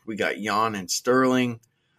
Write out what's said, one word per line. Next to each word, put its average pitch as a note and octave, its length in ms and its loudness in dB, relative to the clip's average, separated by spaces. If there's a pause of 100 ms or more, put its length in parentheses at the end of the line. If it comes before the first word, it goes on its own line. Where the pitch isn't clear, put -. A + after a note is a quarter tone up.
We A2 100 -8
got D#2 240 -2
Yan G#2+ 360 -2
and F#2 160 -8
Sterling. B2+ 680 2 (380)